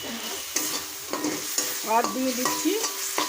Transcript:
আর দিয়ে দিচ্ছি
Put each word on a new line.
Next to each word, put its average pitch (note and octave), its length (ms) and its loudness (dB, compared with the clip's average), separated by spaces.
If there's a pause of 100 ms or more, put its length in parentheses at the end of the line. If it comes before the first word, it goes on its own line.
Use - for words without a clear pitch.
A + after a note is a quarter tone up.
(2000)
আর G3+ 80 6 (100)
দিয়ে C4 240 2
দিচ্ছি D4+ 340 2 (580)